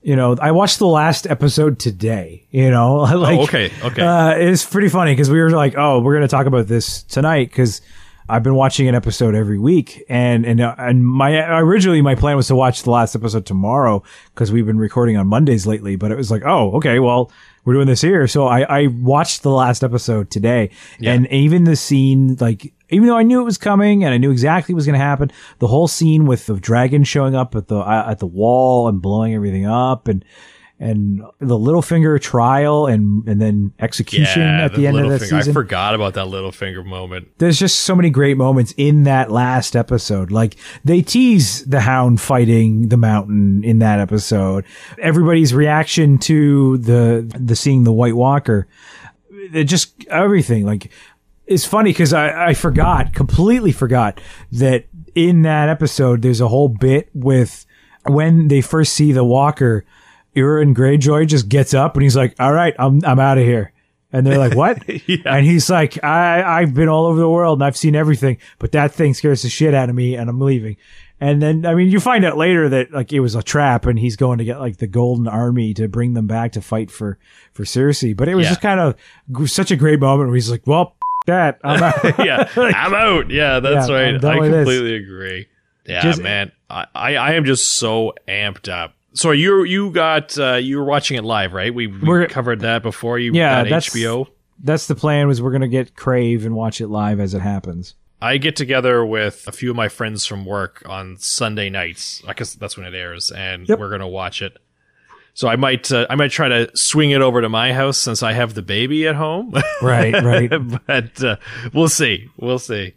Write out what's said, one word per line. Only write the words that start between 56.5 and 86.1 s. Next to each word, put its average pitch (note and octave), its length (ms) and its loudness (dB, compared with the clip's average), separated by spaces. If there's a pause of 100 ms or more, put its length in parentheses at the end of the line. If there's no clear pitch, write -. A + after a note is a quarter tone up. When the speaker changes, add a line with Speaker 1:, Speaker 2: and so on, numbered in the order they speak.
Speaker 1:
bit C3 440 0
with B2+ 540 0 (400)
when D#3 420 4
they C#3 140 4
first D#3+ 320 0
see D3+ 180 4
the B2+ 120 2
Walker, B2+ 600 2 (520)
Euron D3 380 4
Greyjoy D3 520 4
just C3 220 0
gets C3+ 260 2
up C3+ 220 0
and C#3 80 2
he's C3 120 4
like, B2+ 220 0
"All C3+ 140 2
right, E3 260 2
I'm, C3+ 260 2
I'm C3 140 2
outta C3+ 240 4
here." A#2 300 0 (400)
And C3 140 0
they're C#3 120 2
like, B2+ 160 2
"What?" D3 340 0
Speaker 2:
<laughs> - 200 -10
Yeah. F#3 80 0 (100)
Speaker 1:
And C#3 180 2
he's E3+ 240 4
like, D#3+ 360 0
"I, E3+ 380 2 (180)
I've D#3 120 0
been D#3+ 160 2
all D#3+ 180 2
over E3 120 2
the E3 100 2
world E3 300 2
and C#3 80 0
I've C3+ 100 -2
seen D3+ 200 2
everything, C3+ 420 0 (220)
but - 120 -4
that D3 200 0
thing D3 220 0
scares C#3+ 280 0
the B2 60 -6
shit D3+ 260 0
out B2+ 160 0
of A#2+ 60 -4
me B2 180 -2
and A#2+ 160 -6
I'm B2 100 -6
leaving." A#2 360 -2 (460)
And D3 200 0
then, D#3+ 240 0
I E3 80 0
mean, F3+ 160 4
you G3 100 2
find A#3 240 2
out D3 140 -2
later E3 320 2
that, C3 220 -2
like, C3+ 200 -6
it C#3 80 0
was A#2 140 0
a A2 80 -4
trap C#3+ 420 0
and A#2+ 140 0
he's A2+ 180 -2
going B2 220 0
to A2+ 60 -4
get, A#2+ 140 -8
like, B2 200 -8
the A#2 80 -6
Golden A#2+ 420 -2
Army A2+ 460 -2
to A2 120 -4
bring A#2+ 280 -4
them A2 120 -2
back A#2 260 -4
to G#2 100 -8
fight A2 280 -6
for, G2+ 280 -10 (340)
for G#2 120 -10
Cersei. C3 520 -2
But C3 120 -2
it F#3 80 -2
was E3+ 80 2
Speaker 2:
Yeah. D#3+ 80 2
Speaker 1:
just F3 100 -2
kind G3 180 0
of D3 140 0 (420)
g-, C#3+ 100 -2
such F#3+ 240 -2
a F3+ 60 2
great D3+ 240 2
moment C3+ 300 2
where B2 60 2
he's A#2 140 0
like, A#2 160 -6
"Well, E3 360 0
f-, - 240 -4
that. E3+ 360 0
I'm D3+ 200 0
out." - 360 0
Speaker 2:
<laughs> - 60 0
Yeah, E3 280 0
Speaker 1:
<laughs> - 40 -6
Like, A#3 180 0
Speaker 2:
I'm E3+ 200 -2
out. G3+ 360 0
Yeah, C3+ 300 0
that's C3+ 300 0
Speaker 1:
yeah, C#3 40 0
Speaker 2:
right. C3 200 0
Speaker 1:
I'm C3 60 -4
done C#3+ 160 0
Speaker 2:
I D#3 40 0
Speaker 1:
with D3+ 100 2
this. D#3+ 140 4
Speaker 2:
completely B2 300 0
agree. F#2+ 520 -12 (400)
Yeah, F2 160 -6
Speaker 1:
Just E3 200 -2